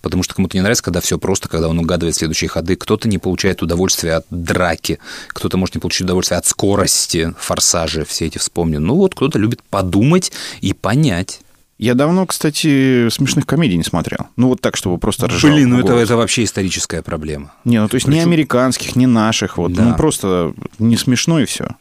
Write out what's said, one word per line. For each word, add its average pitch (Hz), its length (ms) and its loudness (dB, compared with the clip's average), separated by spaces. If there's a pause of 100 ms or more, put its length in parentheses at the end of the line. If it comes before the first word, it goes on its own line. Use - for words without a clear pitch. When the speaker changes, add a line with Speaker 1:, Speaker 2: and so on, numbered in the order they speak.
Speaker 1:
потому 90 200 0
что - 140 -6
кому-то 95 200 -2
не 95 60 2
нравится, 107 220 2
когда 87 180 -2
всё - 160 -2
просто, - 320 -4
когда 82 180 -2
он 82 120 0
угадывает 85 360 -2
следующие 80 320 -4
ходы, 82 280 -2
кто-то - 340 -2
не 98 80 0
получает 90 460 -2
удовольствия 85 540 0
от 80 120 -4
драки, 85 720 -2 (300)
кто-то - 280 -4
может 92 180 0
не 117 60 -4
получить - 200 -4
удовольствия 90 360 0
от - 80 -4
скорости, 87 920 0
«Форсажи» 82 680 -2
все - 220 -4
эти - 100 -8
вспомню. 82 420 -2
Ну 85 160 0
вот, 190 200 2
кто-то 135 240 0
любит 113 240 0
подумать 101 680 2 (300)
и 98 120 -2
понять. 110 680 0 (360)
Speaker 2:
Я 117 160 0
давно, 165 320 2
кстати, 135 840 2
смешных 135 360 0
комедий 135 300 2
не 82 80 0
смотрел. - 440 -4 (100)
Ну 120 100 4
вот 127 140 0
так, - 160 -2
чтобы 90 200 -2
просто 110 300 -2
ржал 123 240 4
Speaker 1:
Блин, 139 200 6
ну 123 40 4
Speaker 2:
в 123 40 4
Speaker 1:
это, 127 100 2
Speaker 2:
голос. 120 140 4
Speaker 1:
это 117 120 2
вообще 117 300 0
историческая 92 560 -4
проблема. 76 500 -8 (140)
Speaker 2:
Не, 120 160 4
ну 107 80 2
то 120 60 -2
есть 131 100 0
Speaker 1:
Причём 147 140 4
Speaker 2:
не 165 40 2
американских, 131 720 0
не 127 120 4
наших, 110 500 2
вот. 87 160 -2
Speaker 1:
Да. 95 100 2
Speaker 2:
Ну 117 120 4
просто 92 580 0 (260)
не 113 160 4
смешно 135 460 0
и 104 40 2
всё. - 200 -6 (160)